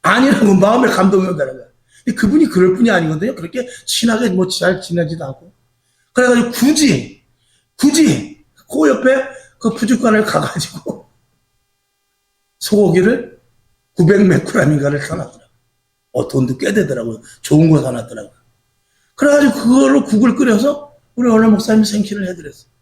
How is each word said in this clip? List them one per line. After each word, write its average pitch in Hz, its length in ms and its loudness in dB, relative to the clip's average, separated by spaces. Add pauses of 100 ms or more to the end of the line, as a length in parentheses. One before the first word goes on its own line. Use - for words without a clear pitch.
아니라고 208 520 2
마음에 220 340 2
감동이 190 400 0
온다는 143 260 -6
거예요. - 140 -20 (360)
근데 240 140 -4
그분이 285 280 2
그럴 185 280 2
뿐이 233 160 2
아니거든요. 165 440 -2
그렇게 247 340 -10 (180)
친하게 226 440 -2
뭐 180 180 -2
잘 185 320 -2
지내지도 165 440 -6
않고. 135 280 -16 (640)
그래가지고 240 380 2
굳이, 240 720 0 (540)
굳이 - 680 0 (280)
그 294 180 2
옆에 262 360 2 (340)
그 220 160 -2
푸주간을 214 500 0
가가지고 - 840 -8 (1500)
소고기를 202 800 0 (560)
구백 190 320 4
몇 160 200 2
그램인가를 143 560 -2
사놨더라고요. - 460 -12 (640)
어, - 160 -4
돈도 127 300 -2
꽤 - 140 -4
되더라고요. 123 480 -4 (220)
좋은 156 280 2
거 147 120 2
사놨더라고요. 117 500 -10 (840)
그래가지고 285 360 2
그걸로 269 540 2
국을 220 280 2
끓여서 254 600 0 (200)
우리 240 140 -2
원로 220 220 4
목사님 214 340 2
생신을 202 440 -4
해드렸어요. 170 420 -16 (120)